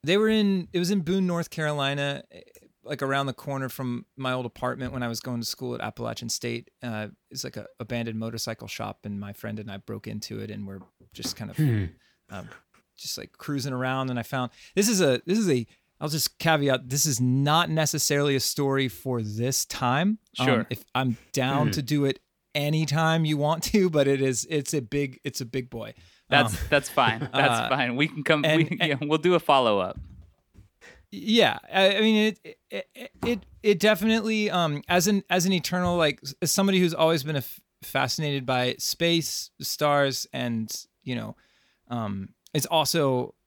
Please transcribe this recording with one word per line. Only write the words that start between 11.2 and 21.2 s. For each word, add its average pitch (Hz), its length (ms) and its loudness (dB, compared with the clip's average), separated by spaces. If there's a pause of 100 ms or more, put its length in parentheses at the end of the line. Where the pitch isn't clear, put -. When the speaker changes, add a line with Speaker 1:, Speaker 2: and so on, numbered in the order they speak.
Speaker 1:
kind 107 120 -10
of, - 60 -14
Speaker 2:
Hmm. 117 300 2 (440)
Speaker 1:
um, 98 200 -14 (480)
just, - 200 -10
like, - 200 -14
cruising 139 340 -4
around, 131 380 -2
and 123 100 -2
I 113 40 -6
found, 127 280 -4 (240)
this 202 140 2
is 196 100 2
a, 135 260 4
this 190 120 0
is 208 120 2
a, 123 160 2 (360)
I'll 151 80 -4
just - 300 -2
caveat, 143 500 2
this 139 160 0
is 127 160 0
not 143 480 4
necessarily 147 680 2
a 127 60 0
story 135 480 0
for 123 320 -4
this 113 420 -2
time. 156 560 0 (180)
Um, 127 100 0
Speaker 3:
Sure. 123 220 2
Speaker 1:
if - 140 -8 (100)
I'm 127 220 0 (160)